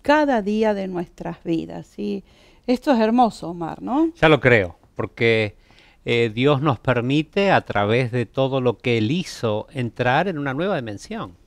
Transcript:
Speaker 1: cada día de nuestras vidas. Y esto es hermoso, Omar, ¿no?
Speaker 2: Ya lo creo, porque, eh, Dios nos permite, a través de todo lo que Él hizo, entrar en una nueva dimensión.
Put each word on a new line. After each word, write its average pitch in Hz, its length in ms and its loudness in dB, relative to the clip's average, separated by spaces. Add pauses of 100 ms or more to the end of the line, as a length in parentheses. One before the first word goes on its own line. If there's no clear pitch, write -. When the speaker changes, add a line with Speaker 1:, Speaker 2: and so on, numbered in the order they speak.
Speaker 1:
cada 285 400 2
día 214 320 0
de 196 160 -4
nuestras 175 560 -10
vidas. 165 540 -6
Y 202 260 -6 (420)
esto 254 260 0
es 233 80 4
hermoso, 220 500 2
Omar, 165 320 -8
¿no? 302 360 0
Speaker 2:
Ya 160 120 6
lo 143 100 6
creo, 110 380 4 (160)
porque, 110 640 0 (500)
eh, 117 280 0
Dios 131 280 2
nos 147 160 0
permite, 143 720 0
a 131 160 4
través 110 460 0
de 123 120 -2
todo 135 380 -2
lo 123 160 0
que 120 180 0
Él 110 140 0
hizo, 117 600 -4
entrar 127 560 -2
en 170 100 -6
una 143 160 -6
nueva 175 220 -2
dimensión. 113 600 -10 (100)